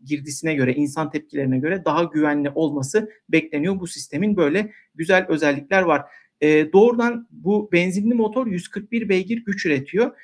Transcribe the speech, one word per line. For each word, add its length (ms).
girdisine 480
göre, 200
insan 380
tepkilerine 480
göre 260
daha 180
güvenli 460
olması 640
bekleniyor 500
bu 80
sistemin. 500
Böyle 340
güzel 320
özellikler 540
var. 200
E, 320
doğrudan 580
bu 400
benzinli 420
motor 340
yüz 200
kırk 240
bir 180
beygir 360
güç 200
üretiyor. 460